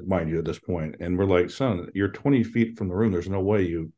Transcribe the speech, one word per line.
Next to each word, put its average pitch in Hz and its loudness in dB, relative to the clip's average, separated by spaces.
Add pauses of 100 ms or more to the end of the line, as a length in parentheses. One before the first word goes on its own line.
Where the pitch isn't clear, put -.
mind 87 0
you, 82 0
at 82 -2
this 80 -4
point. 80 -4
And 87 -2
we're 98 2
like, 90 4
"Son, 92 -2
you're 98 0
twenty 135 2
feet 113 0
from 98 -4
the 90 -4
room. 107 2
There's 87 -2
no 95 -2
way 101 2
you 82 -4